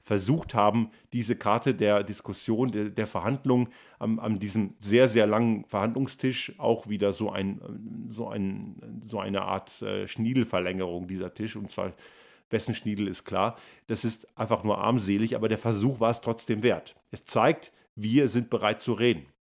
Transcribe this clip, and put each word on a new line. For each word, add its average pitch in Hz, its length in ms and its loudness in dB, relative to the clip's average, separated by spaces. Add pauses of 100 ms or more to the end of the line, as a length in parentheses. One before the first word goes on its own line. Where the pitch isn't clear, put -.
versucht 113 540 0
haben, 110 340 4 (240)
diese 117 220 0
Karte 113 400 2
der 104 280 4
Diskussion, 107 680 -2
der, 104 140 -2
der 107 200 -4
Verhandlung 123 640 0 (300)
am, 110 200 -2
an 107 200 -2
diesem 101 400 -2
sehr, 113 280 6
sehr 110 200 4
langen 110 380 2
Verhandlungstisch, 123 920 -2
auch 117 300 0
wieder 101 240 0
so 104 160 -2
ein, 101 800 -8
so 113 200 -10
ein, 104 720 -8
so 107 180 -8
eine 98 240 -2
Art, 95 400 -6
äh, 98 240 -4
Schniedelverlängerung 92 1000 0
dieser 92 280 -8
Tisch, 107 200 -8
und 101 140 -10
zwar 95 240 -6 (560)
wessen 113 240 -2
Schniedel 104 340 -2
ist 95 160 -6
klar. 104 320 0 (300)
Das 113 180 -2
ist - 320 -4
einfach 113 280 0
nur 104 160 2
armselig, 110 560 2
aber 110 120 -2
der 110 120 0
Versuch 113 400 2
war 113 100 4
es 117 120 0
trotzdem 110 420 -2
wert. 101 320 0 (160)
Es - 140 -12
zeigt, 135 460 2 (220)
wir 117 360 4
sind 117 200 0
bereit 110 320 0
zu 120 120 -2
reden. 104 340 2 (160)